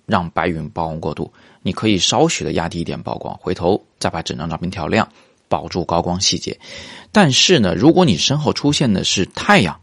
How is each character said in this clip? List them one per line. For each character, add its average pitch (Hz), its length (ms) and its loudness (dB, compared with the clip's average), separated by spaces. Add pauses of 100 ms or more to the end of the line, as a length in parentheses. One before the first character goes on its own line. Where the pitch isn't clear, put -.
让 90 240 -2
白 82 180 -2
云 80 220 -4
曝 85 160 -4
光 80 160 -8
过 80 120 -4
度， - 160 -6 (320)
你 95 120 -4
可 - 120 -6
以 107 120 4
稍 113 320 2
许 - 160 -4
的 78 80 -2
压 82 160 -2
低 82 100 -8
一 85 60 -4
点 - 180 -8
曝 55 140 -8
光， - 240 -10
回 - 120 -4
头 90 300 0 (160)
再 95 100 0
把 85 120 -4
整 67 160 -8
张 80 120 -6
照 80 60 -4
片 87 160 -6
调 95 160 -6
亮， 98 180 2 (440)
保 80 180 -4
住 87 160 -4
高 85 180 0
光 90 200 -4
细 90 180 0
节。 - 180 -10 (540)
但 196 180 6
是 147 300 4
呢， 90 160 2
如 120 160 6
果 180 140 4
你 110 100 4
身 135 240 0
后 117 140 0
出 - 180 0
现 147 200 0
的 90 120 0
是 92 220 0
太 - 340 2
阳、 82 240 0